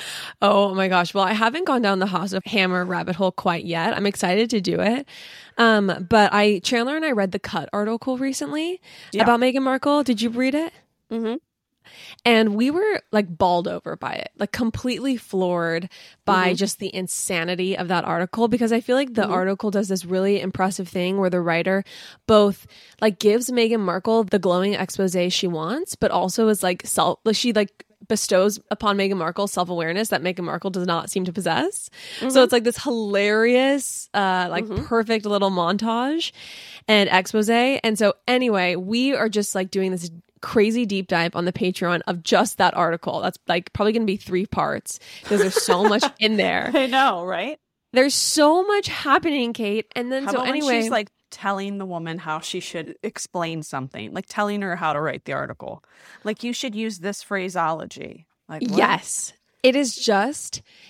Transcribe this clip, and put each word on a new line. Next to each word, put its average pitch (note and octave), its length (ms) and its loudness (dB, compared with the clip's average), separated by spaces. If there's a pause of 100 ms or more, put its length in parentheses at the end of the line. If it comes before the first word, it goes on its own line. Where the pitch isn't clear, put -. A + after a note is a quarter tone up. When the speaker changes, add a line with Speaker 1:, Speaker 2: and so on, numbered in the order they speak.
(400)
Speaker 1:
Oh G3+ 360 4
my F#3+ 100 2
gosh. F3+ 260 0
Well, G3 120 0
I F#3 80 0
haven't A#3 340 0
gone B3+ 160 2
down G3 160 2
the F#3 80 0
House F#3 260 -2
of F#3+ 120 -4
Hammer F#3 400 0
rabbit F3+ 320 -4
hole F#3 160 0
quite E3+ 320 -2
yet. E3+ 320 -2
I'm G3+ 100 0
excited G3+ 440 0
to A3+ 100 0
do E3+ 200 -2
it. A#3 280 0 (480)
Um, G#3 520 4
but G#3+ 240 6
I, G#3 280 4
Chandler B3 340 0
and D#4+ 100 -2
I D#4 60 0
read G3 220 0
the G3+ 80 -6
Cut - 320 -8
article A3+ 440 -2
recently C#4+ 640 -4 (300)
Speaker 2:
Yeah. - 140 4
Speaker 1:
about A#3+ 160 6
Meghan B3+ 220 2
Markle. C4+ 420 2
Did A3+ 180 0
you A#3 80 0
read B3+ 240 0
it? D#4+ 180 -2 (380)
Speaker 2:
Mm-hmm. A3+ 280 -4 (840)
Speaker 1:
And A3 300 4
we A#3 160 2
were, G4 300 0 (100)
like, F#3 280 0
bowled F3 280 2
over F3 300 -6
by - 160 -2
it, - 260 -6
like, G#3 140 -4
completely B3 640 -2
floored F3 720 -2 (360)
by F#3 240 4
Speaker 2:
Mm-hmm. F3+ 80 0
Speaker 1:
just G3 220 -2
the - 160 -8
insanity F#3 840 -2
of F3+ 120 -4
that F3 160 0
article, F3+ 420 -2
because A3+ 260 2
I A#3 80 2
feel B3 140 0
like C4 200 0
the G#3+ 80 2
Speaker 2:
Mm-hmm. - 100 -2
Speaker 1:
article F#3+ 400 -2
does G3+ 160 0
this F#3 160 -2
really F#3 360 0
impressive F#3 480 -2
thing F#3 300 -2
where F#3 120 2
the F3+ 100 0
writer E3+ 420 0 (460)
both, G#3 400 4 (320)
like, G#3+ 180 2
gives A#3 320 4
Meghan A#3 300 2
Markle G3 440 2
the G3+ 140 2
glowing F#3 360 2
expose F#3 420 -2 (160)
she - 160 -2
wants, F3 480 -6
but - 160 0
also F#3 360 2
is, G#3+ 140 2
like, F#3 240 0
self, F3 380 0
like, A3 120 2
she, A#3+ 160 0
like, G#3 320 -2 (220)
bestows G#3 540 2 (100)
upon G#3 260 0
Meghan G3 200 0
Markle F3 300 -2
self-awareness F3+ 640 -2
that D#3 140 -2
Meghan F3+ 220 -4
Markle E3+ 260 -4
does F3+ 160 -4
not E3+ 240 -2
seem F#3+ 140 -2
to F3+ 80 -4
possess. G3+ 560 -2 (320)
So A#3 60 -4
Speaker 2:
Mm-hmm. C4 120 4
Speaker 1:
it's, B3 140 8
like, A#3+ 120 4
this A#3 180 -2
hilarious, A#3 1300 2
uh, F#3 380 2
like, F3+ 160 -2
Speaker 2:
Mm-hmm. G#3+ 180 -4
Speaker 1:
perfect A3+ 400 0
little G3+ 260 2
montage A3+ 800 0 (540)
and G#3 240 4
expose. G3+ 380 2
And A#3 500 2
so G#3 140 4 (140)
anyway, G#3 500 2
we A#3 380 0
are A3+ 160 0
just, G#3 240 -2
like, F#3+ 160 -2
doing F#3+ 200 0
this F3 200 -6 (300)
crazy A3+ 460 2
deep G3 220 -4
dive E3+ 260 0
on F3 120 -2
the F3+ 60 -2
Patreon F3 540 -2
of F3 160 -4
just G3+ 360 2
that F3+ 180 4
article. E3+ 440 -2
That's, - 180 -4 (100)
like, F3 240 -2
probably G#3+ 200 0
gonna A3+ 120 0
be G#3 120 0
three F#3 300 -4
parts - 540 -4 (240)
'cause G3+ 160 2
there's F#3+ 220 2
so F3+ 200 2
much G#3+ 220 4
Speaker 2:
<laughs> C4+ 160 -4
Speaker 1:
in A3 160 2
there. F#3+ 360 0
Speaker 2:
I C4+ 140 2
know, A#3+ 380 2
right? F#3 340 -6 (340)
Speaker 1:
There's C4 220 4
so D#4 500 4
much G4+ 220 0
happening, C#4 640 0
Kate. G#3+ 340 -4 (100)
And B3 160 -4
then C4+ 120 -2
Speaker 2:
How C#4+ 60 -4
Speaker 1:
so C#4 60 0
Speaker 2:
about B3+ 100 0
when C4 100 0
Speaker 1:
anyway C4 260 0
Speaker 2:
she's, A3+ 100 -2
like, G#3+ 180 -2 (200)
telling G3 480 -4
the G3 80 -8
woman E3 320 -6
how D#3+ 200 -6
she F3+ 220 -8
should E3 420 -10
explain E3 640 -6
something, C3 500 -10
like, F#3+ 140 -10
telling G#3 340 -2
her F3+ 140 -4
how D#3+ 160 -2
to D3 80 -2
write D3 240 -4
the C#3 80 -8
article. C3+ 500 -8 (400)
Like, G#3+ 220 -6
"You A#3+ 80 -4
should A#3+ 240 -6
use A3 240 -6
this G3 220 -8
phraseology." E3 1040 -6 (220)
Like, D#3 140 -10
what? G3 160 -2
Speaker 1:
Yes. - 540 0 (320)
It B3+ 100 6
is C4+ 220 0
just A3 640 -2 (280)